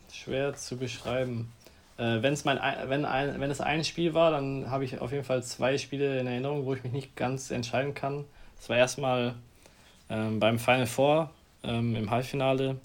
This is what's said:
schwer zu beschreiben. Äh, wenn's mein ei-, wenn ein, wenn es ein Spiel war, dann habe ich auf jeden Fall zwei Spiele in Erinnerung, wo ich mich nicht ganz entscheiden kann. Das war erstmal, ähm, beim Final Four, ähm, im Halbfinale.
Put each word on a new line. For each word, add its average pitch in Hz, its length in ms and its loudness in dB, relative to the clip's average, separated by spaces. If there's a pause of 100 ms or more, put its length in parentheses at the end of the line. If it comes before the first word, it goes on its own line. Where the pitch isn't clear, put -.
(120)
schwer 135 420 -4
zu - 220 -10
beschreiben. 120 760 -4 (440)
Äh, 117 240 0
wenn's 139 240 2
mein 139 140 2
ei-, 131 300 -2
wenn 139 180 0
ein, 135 340 0
wenn 139 100 0
es 135 120 -4
ein 156 220 0
Spiel 170 280 0
war, 165 180 6
dann 135 400 -2
habe 135 140 0
ich 120 160 -6
auf 123 120 -6
jeden 143 120 -2
Fall 127 180 0
zwei 127 360 0
Spiele 139 420 0
in 127 60 -2
Erinnerung, 131 400 -2
wo 135 80 0
ich 123 100 -6
mich 123 80 -6
nicht 139 240 -6
ganz 127 340 -4
entscheiden 123 440 -2
kann. 143 320 -4 (320)
Das - 100 -12
war 117 80 2
erstmal, 127 580 2 (760)
ähm, 110 280 -2
beim 110 200 4
Final 123 280 4
Four, 147 440 4 (340)
ähm, 117 320 0
im 110 140 -2
Halbfinale. 131 760 0